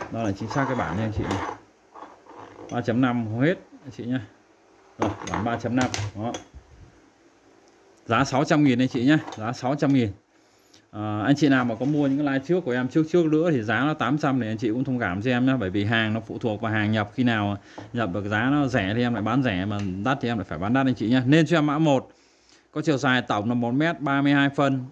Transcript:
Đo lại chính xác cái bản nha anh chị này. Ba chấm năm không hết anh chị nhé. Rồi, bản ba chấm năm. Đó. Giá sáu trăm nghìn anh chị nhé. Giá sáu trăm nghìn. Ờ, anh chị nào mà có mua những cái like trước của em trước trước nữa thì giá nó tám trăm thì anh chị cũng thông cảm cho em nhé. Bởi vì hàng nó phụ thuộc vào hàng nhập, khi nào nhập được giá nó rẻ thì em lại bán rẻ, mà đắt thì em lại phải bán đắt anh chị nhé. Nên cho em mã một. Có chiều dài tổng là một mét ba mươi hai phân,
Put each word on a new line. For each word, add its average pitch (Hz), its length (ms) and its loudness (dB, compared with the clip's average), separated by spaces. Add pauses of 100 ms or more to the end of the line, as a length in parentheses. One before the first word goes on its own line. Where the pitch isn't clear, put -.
(120)
Đo 113 120 -4
lại 101 160 0
chính 113 100 -6
xác 139 160 -2
cái 127 100 -2
bản 87 220 -2
nha 110 60 -2
anh 107 140 -4
chị 85 60 -2
này. 95 320 -4 (1160)
Ba 120 100 -2
chấm 113 200 0
năm 120 240 0
không 110 160 -4
hết 170 140 2 (160)
anh - 260 -18
chị 110 80 -10
nhé. 127 140 -4 (800)
Rồi, 104 100 -2 (220)
bản 92 140 -2
ba 117 120 -2
chấm 120 180 -4
năm. 127 100 2 (300)
Đó. 113 160 -6 (1700)
Giá 113 180 2
sáu 139 220 0
trăm 151 180 4
nghìn 127 180 4
anh 127 60 2
chị 123 180 -2
nhé. 151 120 6 (200)
Giá 110 160 -4
sáu 131 220 -2
trăm 139 180 2
nghìn. 117 180 4 (800)
Ờ, 107 340 -4
anh 139 100 4
chị 143 140 4
nào 127 160 4
mà 117 100 -2
có 127 100 -4
mua 147 220 2
những 139 180 0
cái 139 80 0
like 135 140 -2
trước 175 140 0
của 123 100 -4
em 127 160 0
trước 156 220 2
trước 175 160 4
nữa 156 260 2
thì 120 120 0
giá 110 160 0
nó 139 140 0
tám 127 240 0
trăm 135 220 0
thì 110 80 -2
anh 110 100 -4
chị 113 120 -2
cũng 123 140 0
thông 127 160 -2
cảm 98 220 -2
cho 127 100 0
em 123 140 2
nhé. 135 140 4
Bởi 95 100 -2
vì 101 160 0
hàng 110 280 2
nó 110 60 -2
phụ 110 200 -10
thuộc 107 220 -2
vào 110 100 -2
hàng 107 200 2
nhập, 107 220 0
khi 131 100 0
nào 104 340 2 (360)
nhập 113 200 -2
được 101 140 -4
giá 107 220 0
nó 143 180 2
rẻ 107 280 0
thì 120 60 0
em 120 120 0
lại 104 100 -2
bán 123 200 2
rẻ, 95 220 0
mà 104 120 -2 (280)
đắt 135 160 0
thì 117 80 -2
em 117 80 -2
lại 92 120 -6
phải 80 80 -8
bán 101 160 -2
đắt 135 120 2
anh 127 100 0
chị 107 140 -2
nhé. 127 160 4
Nên 151 200 6
cho 165 120 2
em 147 80 2
mã 147 140 0
một. 143 300 2 (640)
Có 151 100 -6
chiều 147 160 0
dài 127 240 2
tổng 107 280 -2
là 120 60 0
một 120 160 0
mét 156 300 0
ba 139 200 0
mươi 143 120 4
hai 139 160 4
phân, 135 420 0